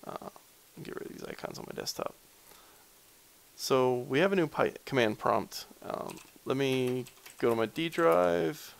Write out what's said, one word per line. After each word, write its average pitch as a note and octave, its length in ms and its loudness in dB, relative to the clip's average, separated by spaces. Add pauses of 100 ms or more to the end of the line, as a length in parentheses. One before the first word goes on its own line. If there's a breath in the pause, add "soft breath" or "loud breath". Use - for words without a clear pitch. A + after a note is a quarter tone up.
Uh, - 220 -10 (540)
get - 120 -12
rid - 120 -10
of - 80 -12
these - 100 -14
icons - 340 -10
on - 80 -10
my - 140 -10
desktop. - 340 -6 (1400 loud breath)
So B2+ 380 4
we C3 240 0
have F#3+ 160 4
a - 20 4
new E3+ 100 4
Py-, - 280 0 (100)
command A#2 340 2
prompt. - 460 0 (180)
Um, - 360 -8 (260)
let C3 140 0
me B2+ 480 0 (320)
go A#2+ 100 2
to A#2 80 4
my A2+ 80 2
D D#3 240 -4
drive E3 920 2